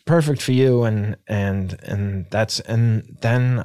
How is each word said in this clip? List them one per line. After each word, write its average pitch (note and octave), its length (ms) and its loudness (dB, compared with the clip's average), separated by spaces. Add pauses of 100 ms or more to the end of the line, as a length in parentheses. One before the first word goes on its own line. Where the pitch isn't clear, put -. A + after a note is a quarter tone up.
perfect D3+ 360 2
for C3 100 -2
you. B2+ 320 4
And, G#2+ 320 -2 (100)
and, G2 560 -2
and G2 480 -4
that's, A2 300 -2
and A2+ 600 0
then B2 440 0